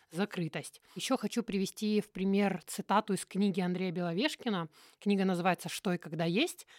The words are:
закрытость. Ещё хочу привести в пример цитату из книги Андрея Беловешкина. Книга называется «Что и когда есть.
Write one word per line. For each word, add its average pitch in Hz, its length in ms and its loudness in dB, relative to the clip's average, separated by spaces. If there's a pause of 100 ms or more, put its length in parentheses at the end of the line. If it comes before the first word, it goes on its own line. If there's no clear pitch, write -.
(100)
закрытость. 165 680 -4 (160)
Ещё 254 200 -2
хочу 220 260 -2
привести 208 580 0
в - 100 -4
пример 196 560 2
цитату 202 480 0
из - 100 -4
книги 196 360 0
Андрея 180 320 0
Беловешкина. 180 760 -2 (320)
Книга 202 240 2
называется 180 440 0
«Что - 240 -2
и 175 60 0
когда 160 260 -4
есть. 208 420 0 (120)